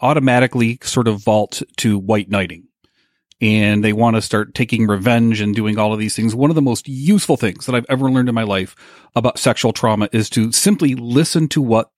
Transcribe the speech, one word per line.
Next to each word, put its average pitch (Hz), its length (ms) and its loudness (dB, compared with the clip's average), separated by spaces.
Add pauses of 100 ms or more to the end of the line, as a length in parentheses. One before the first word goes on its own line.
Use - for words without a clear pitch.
automatically 123 840 2
sort 117 260 -2
of 104 160 -2
vault 107 380 0 (160)
to 104 200 0
white 101 300 -2
knighting, 95 360 -4 (760)
and 104 420 2
they 107 120 2
wanna 110 260 2
start - 340 -4
taking 113 320 0
revenge 113 540 2
and 104 140 -2
doing 107 240 -2
all 107 140 0
of 107 60 -4
these 107 160 -4
things. 113 200 -2
One 139 160 2
of 160 60 0
the 151 60 2
most 123 260 -2
useful 147 500 0
things - 280 -4
that 127 80 -2
I've 120 140 -2
ever 131 220 0
learned 127 180 2
in 117 60 -2
my 113 80 0
life 95 340 -4 (400)
about 120 220 0
sexual 120 340 0
trauma 104 400 0
is 110 180 0
to 117 220 -2
simply 170 420 2
listen 139 540 0
to 151 140 0
what 113 360 2